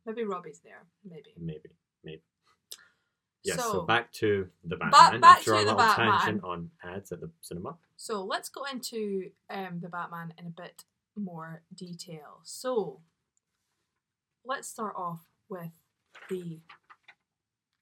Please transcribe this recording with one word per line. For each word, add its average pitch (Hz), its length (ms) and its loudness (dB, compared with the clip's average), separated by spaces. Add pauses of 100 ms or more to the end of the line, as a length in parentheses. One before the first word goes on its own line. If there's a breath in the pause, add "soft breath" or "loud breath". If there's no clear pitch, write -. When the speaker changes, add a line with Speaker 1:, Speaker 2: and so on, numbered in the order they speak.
Speaker 1:
maybe 226 180 -6
Robbie's 170 340 -8
there. - 240 -20 (260)
Maybe. 165 300 -18
Speaker 2:
Maybe, 82 320 -10 (320)
maybe. 80 200 -16 (1200 loud breath)
Yes, 92 140 -4
so - 40 -4 (100)
Speaker 1:
So, 92 100 -2
Speaker 2:
back 113 320 0
to 101 340 0 (160)
the 85 120 -6
Speaker 1:
ba-, - 140 -4
Speaker 2:
Batman 123 300 10
Speaker 1:
back 349 180 12
Speaker 2:
after - 160 2
a - 40 6
Speaker 1:
to - 60 4
the 208 60 4
Speaker 2:
little 220 80 2
Speaker 1:
Batman. 151 420 4
Speaker 2:
tangent - 240 0
on 85 260 -8 (120)
ads 180 300 -10
at 165 80 -8
the 165 100 -12 (120)
cinema. 175 340 -10 (200)
Speaker 1:
So 202 280 -8
let's 262 240 -6
go 277 160 -12
into, 214 680 -6 (200)
um, 185 300 -8
the 170 80 -12
Batman 170 480 -10
in 175 100 -18
a 170 40 -10
bit - 340 -18 (300)
more 165 480 -10 (100)
detail. 170 680 -16
So 233 580 -4 (1500)
let's 277 200 -6
start 214 280 -8
off 170 240 -6 (280)
with 170 220 -10 (600)
the 175 300 -8 (1200)